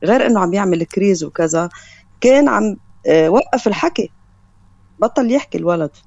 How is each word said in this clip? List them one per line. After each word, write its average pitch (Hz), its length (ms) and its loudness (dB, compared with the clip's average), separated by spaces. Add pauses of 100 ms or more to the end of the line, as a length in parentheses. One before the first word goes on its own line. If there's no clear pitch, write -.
غير 240 220 2
إنه 220 140 2
عم 175 140 -2
يعمل 180 300 -2
كريز 185 400 -2
وكذا، 165 440 -2 (520)
كان 269 280 4
عم، 214 280 0 (300)
آه، 160 220 4
وقف 233 400 0
الحكي، 240 420 -4 (880)
بطل 240 320 -2
يحكي 254 280 -2
الولد. 165 320 -2 (160)